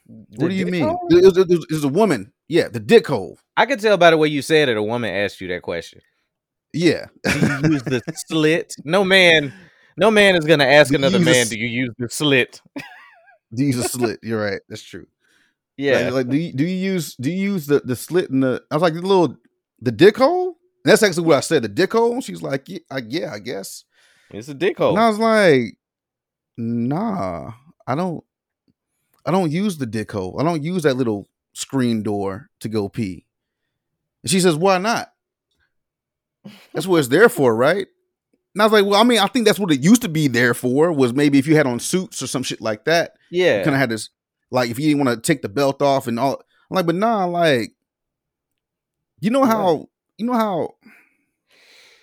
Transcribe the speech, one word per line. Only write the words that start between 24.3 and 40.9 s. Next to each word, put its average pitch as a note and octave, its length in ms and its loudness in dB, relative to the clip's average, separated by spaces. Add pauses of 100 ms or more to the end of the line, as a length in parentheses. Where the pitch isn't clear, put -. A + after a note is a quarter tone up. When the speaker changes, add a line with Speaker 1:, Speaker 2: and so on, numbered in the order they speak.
Speaker 2:
a D3 40 -12
dick D#3 260 -2
Speaker 1:
And D#3 80 2
Speaker 2:
hole. A#2 120 2
Speaker 1:
I A3+ 100 4
was G#3 100 -4
like, G3 580 2 (800)
"Nah, A#2 960 -4 (360)
I B2+ 80 -4
don't, E3+ 280 -6 (1000)
I C#3+ 60 -4
don't F3 200 0
use F#3 260 -4
the C3+ 100 -6
dick G#2+ 240 -8
hole. F#2 280 -8
I A#2+ 40 0
don't D#3+ 200 -2
use F3 200 -6
that C#3 140 2
little A2 300 -4 (260)
screen A#2+ 500 -4
door G2+ 460 -6 (120)
to A#2 80 -8
go G#2+ 200 -4
pee." G2 360 -8 (1000)
And A#2 80 -6
she F#3+ 80 2
says, F3 160 2
"Why F#3 240 0
not? F#3+ 320 -6 (1600)
That's D#3 140 -6
what F#3 120 4
it's C#3 100 0
there F#3+ 200 6
for, B2 260 2
right?" D#3+ 320 0 (680)
And G3 60 0
I G#3+ 40 4
was G#3+ 80 4
like, G#3 120 6
"Well, G3+ 160 2
I - 20 6
mean, A#3+ 140 4
I G3+ 100 2
think A#3 200 0
that's F3+ 120 2
what F#3+ 120 0
it C3+ 100 0
used G3+ 220 4
to G3+ 60 -6
be D3+ 180 0
there A#2+ 260 2
for, C#3 380 0